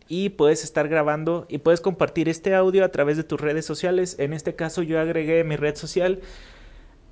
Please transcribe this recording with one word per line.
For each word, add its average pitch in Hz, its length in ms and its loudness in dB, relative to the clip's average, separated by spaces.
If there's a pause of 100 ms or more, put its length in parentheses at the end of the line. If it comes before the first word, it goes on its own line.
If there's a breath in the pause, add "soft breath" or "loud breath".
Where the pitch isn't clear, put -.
y 190 220 -2
puedes 160 340 4
estar 151 240 -2
grabando 156 640 0
y 147 100 -6
puedes 165 220 4
compartir 165 480 0
este 165 260 0
audio 190 300 4
a 185 60 2
través 147 260 0
de 160 80 -4
tus 151 160 -4
redes 151 240 -2
sociales. 180 560 -2
En 143 120 -2
este 160 220 -6
caso 165 280 -4
yo 160 180 0
agregué 160 420 2
mi 151 140 -2
red 147 180 0
social 180 460 -2 (920 loud breath)